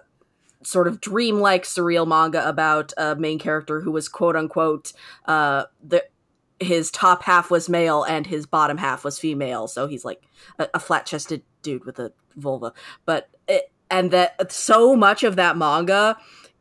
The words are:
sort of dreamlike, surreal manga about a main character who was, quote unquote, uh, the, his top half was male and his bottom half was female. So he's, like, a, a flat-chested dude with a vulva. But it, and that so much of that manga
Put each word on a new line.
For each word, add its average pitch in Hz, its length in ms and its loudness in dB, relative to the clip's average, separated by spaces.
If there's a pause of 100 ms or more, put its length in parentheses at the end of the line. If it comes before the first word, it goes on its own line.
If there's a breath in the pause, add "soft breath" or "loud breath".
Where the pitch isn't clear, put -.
(640)
sort 175 240 0
of 214 140 -4
dreamlike, 202 640 0
surreal 170 440 0
manga 160 400 2
about 156 500 0
a 151 180 -2
main 156 240 -4
character 156 420 -4
who 180 100 -6
was, 156 160 -4
quote 170 280 0
unquote, 160 580 -2 (320 loud breath)
uh, 147 380 0 (220)
the, 170 180 2 (560)
his 170 320 -2
top 180 320 2
half 175 260 2
was 170 200 2
male 165 340 2
and 156 240 -4
his 151 180 -6
bottom 151 320 0
half 131 260 -4
was 147 160 -8
female. 135 480 -4
So 135 200 -6
he's, 139 180 -12
like, 110 160 -12 (380 soft breath)
a, 175 160 -4
a 165 40 -2
flat-chested - 600 -4 (200)
dude 139 240 -8
with 127 140 -14
a 120 120 -10 (240)
vulva. 131 380 -8 (320 loud breath)
But 156 240 -2 (180)
it, - 240 0 (180)
and 185 220 0
that 180 400 0
so 233 440 6
much 208 280 4
of 208 140 0
that 170 200 2
manga 180 600 2 (440 loud breath)